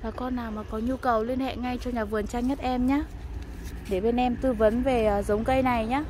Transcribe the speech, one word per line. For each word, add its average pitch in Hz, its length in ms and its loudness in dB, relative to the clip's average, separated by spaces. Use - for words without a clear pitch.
Bà 226 80 -6
con 247 240 -4
nào 233 160 -6
mà 214 120 -6
có 214 140 -6
nhu 240 200 -2
cầu 233 260 2
liên 254 160 -2
hệ 262 160 -2
ngay 247 260 -4
cho 254 100 -4
nhà 226 140 -2
vườn 214 220 -2
Trang 240 200 -2
Nhất 277 120 0
em 254 280 0
nhá. 285 160 4
Để 185 120 2
bên 240 180 2
em 247 160 2
tư 262 180 2
vấn 220 300 4
về, 247 220 4
ờ, 202 160 2
giống 208 220 0
cây 262 200 2
này 240 220 2
nhá. 262 240 -2